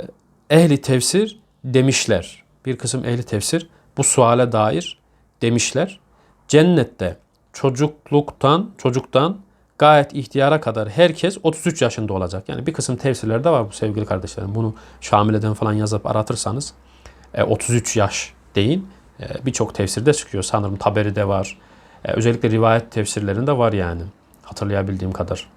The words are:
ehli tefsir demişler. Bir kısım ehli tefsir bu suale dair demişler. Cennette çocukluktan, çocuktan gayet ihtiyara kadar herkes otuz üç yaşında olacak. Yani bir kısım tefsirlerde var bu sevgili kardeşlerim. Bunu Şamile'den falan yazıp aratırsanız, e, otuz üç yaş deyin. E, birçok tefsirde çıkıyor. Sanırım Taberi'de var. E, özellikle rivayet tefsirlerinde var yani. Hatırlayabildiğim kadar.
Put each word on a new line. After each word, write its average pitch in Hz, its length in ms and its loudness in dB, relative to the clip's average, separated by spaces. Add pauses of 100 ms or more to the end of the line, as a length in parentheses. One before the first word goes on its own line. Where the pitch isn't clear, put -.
(500)
ehli 151 300 6
tefsir 175 580 0 (260)
demişler. 127 760 0 (240)
Bir 127 120 -6
kısım 127 260 -6
ehli 120 180 -2
tefsir 120 460 -4 (280)
bu 131 80 2
suale 120 480 4
dair 113 460 0 (440)
demişler. 120 580 -2 (480)
Cennette 147 680 4 (360)
çocukluktan, 147 1300 0
çocuktan 135 600 0 (400)
gayet 147 360 6
ihtiyara 139 460 0
kadar 110 280 -4
herkes 160 540 2
otuz 160 240 0
üç 160 160 -2
yaşında 110 300 -2
olacak. 95 360 -6
Yani 135 180 -6
bir 160 60 -4
kısım 135 240 -4
tefsirlerde 123 540 -2
var 123 180 0
bu 101 40 -16
sevgili 104 340 -4
kardeşlerim. 98 480 -6
Bunu 110 200 -2 (260)
Şamile'den 107 540 2
falan 107 180 -2
yazıp 107 340 -2
aratırsanız, 110 680 -4 (600)
e, - 80 0
otuz 110 320 0
üç 117 220 -2
yaş - 360 -2 (220)
deyin. 147 340 0 (320)
E, - 260 -10
birçok 123 280 -4
tefsirde 107 380 0
çıkıyor. 101 300 -4
Sanırım 101 340 -2
Taberi'de 104 520 0
var. 98 300 -4 (460)
E, - 80 -4
özellikle 117 380 0
rivayet 113 400 2
tefsirlerinde 110 680 -2
var 117 140 2
yani. 87 300 -2 (400)
Hatırlayabildiğim 95 680 -4
kadar. - 440 -6